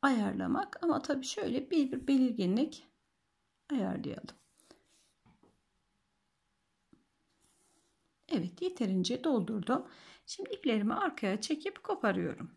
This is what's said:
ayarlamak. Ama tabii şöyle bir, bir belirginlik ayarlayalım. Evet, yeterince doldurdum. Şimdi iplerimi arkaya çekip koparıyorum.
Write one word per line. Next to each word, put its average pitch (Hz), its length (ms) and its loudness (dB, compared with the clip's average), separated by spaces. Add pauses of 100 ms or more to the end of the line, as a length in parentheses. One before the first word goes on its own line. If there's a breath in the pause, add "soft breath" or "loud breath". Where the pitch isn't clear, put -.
ayarlamak. 240 800 0
Ama 339 180 2
tabii 269 240 -2
şöyle - 460 -4
bir, 285 200 4
bir 262 160 -4
belirginlik 247 800 2 (840)
ayarlayalım. - 640 -4 (4000 soft breath)
Evet, 180 300 -2
yeterince 240 600 0
doldurdum. 233 640 0 (400 loud breath)
Şimdi - 240 -10
iplerimi 226 440 0
arkaya 214 480 0
çekip 311 420 -4
koparıyorum. 180 720 -2